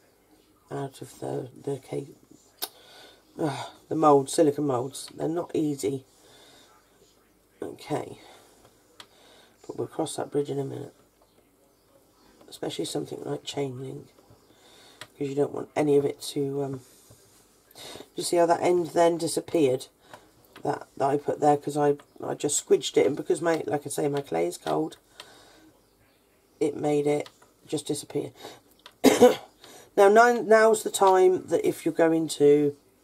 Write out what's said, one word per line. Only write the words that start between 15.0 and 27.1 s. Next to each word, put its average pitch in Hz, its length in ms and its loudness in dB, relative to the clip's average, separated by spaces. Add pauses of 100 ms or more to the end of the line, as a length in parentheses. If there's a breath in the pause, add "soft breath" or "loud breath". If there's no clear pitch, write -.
'cause - 280 -8
you 135 60 -6
don't 143 180 0
want - 240 -8
any 147 200 4
of 143 80 4
it - 160 -4
to, 139 440 -4
um, 135 160 -10 (1400 loud breath)
you 175 80 -6
see - 120 0
how 170 100 6
that 165 160 2
end 175 260 2
then 170 300 2
disappeared? 160 680 0 (760 loud breath)
That, 143 240 -4 (100)
that 135 120 0
I 139 80 0
put 135 240 -4
there 147 160 4
'cause 143 200 -6
I, 147 200 2 (260)
I - 120 -6
just - 320 -4
squidged - 300 2
it, - 100 4
and 151 100 -2
because 170 240 -4
my, 165 260 0
like - 200 -4
I - 40 -10
say, 151 180 -2
my 143 120 -2
clay 165 260 -4
is 180 120 -8
cold, 156 380 -4 (1600 loud breath)
it 147 180 -2
made 147 300 0
it 147 240 -2 (360)